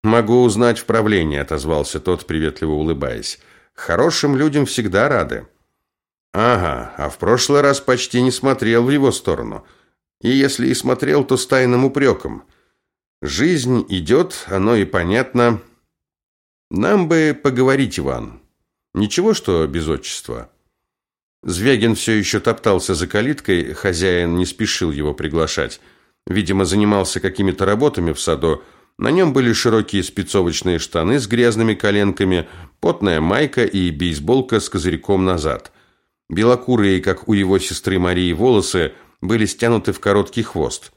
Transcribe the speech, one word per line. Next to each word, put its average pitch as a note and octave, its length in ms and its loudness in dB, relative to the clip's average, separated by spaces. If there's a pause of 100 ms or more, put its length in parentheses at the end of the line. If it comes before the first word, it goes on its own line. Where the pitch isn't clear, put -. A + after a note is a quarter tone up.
«Могу A#2 400 4
узнать A#2 340 2
в - 60 -14
правлении», G2+ 540 0
отозвался D2 600 -4
тот, F2 260 -4
приветливо D#2 480 -4
улыбаясь. C#2 680 -4 (340)
«Хорошим D3 600 0
людям C#3+ 280 2
всегда G#2+ 440 0
рады». D2+ 400 -2 (840)
«Ага, F2+ 640 0
а C#2+ 120 -6
в - 100 -12
прошлый B2+ 420 2
раз C#3+ 200 2
почти B2 420 0
не B2+ 80 2
смотрел A#2+ 540 2
в C3 60 0
его C#3 200 4
сторону. - 560 -4 (540)
И A2+ 80 -2
если C3+ 400 2
и B2+ 60 2
смотрел, C3 500 0
то C3+ 120 2
с - 120 -2
тайным B2+ 360 4
упреком. C3+ 600 0 (760)
Жизнь B2 680 0
идет, G2 580 0
оно G2 300 0
и G2+ 80 2
понятно. A2 760 0 (1080)
Нам F3 380 2
бы D#3 320 2
поговорить, C3 580 0
Иван. A#1+ 420 -6 (540)
Ничего, F3 400 2
что E2 320 0
без D2+ 220 -4
отчества?» A#1+ 640 -8 (920)
Звягин A2 520 0
все A2+ 180 -2
еще G#2 280 0
топтался G#2 540 0
за E2 120 -2
калиткой, G2+ 680 -2
хозяин F2 640 0
не F2+ 100 0
спешил F2+ 460 -4
его D2 220 -4
приглашать. D#2 680 -4 (460)
Видимо, F#2+ 380 0
занимался G2 560 0
какими-то F#2+ 440 -2
работами G2+ 480 0
в - 80 -8
саду. D#2 420 -2 (360)
На - 120 -2
нем E3+ 220 2
были B2 200 2
широкие G#2+ 500 0
спецовочные F2 760 -2
штаны F2 400 0
с A#2+ 80 -4
грязными A2+ 480 2
коленками, G2 720 0 (320)
потная F#2+ 400 0
майка A#2 440 0
и F#2 260 0
бейсболка F2 720 0
с - 80 -10
козырьком F#2 560 -2
назад. D#2 480 -2 (560)
Белокурые, G#2+ 720 2
как F#2 280 -4
у A2 40 2
его G2 260 2
сестры F#2 400 -2
Марии, F2+ 340 0
волосы F#2 600 2 (280)
были G#2+ 260 0
стянуты A2 460 0
в - 80 -8
короткий G2+ 420 0
хвост. - 540 -6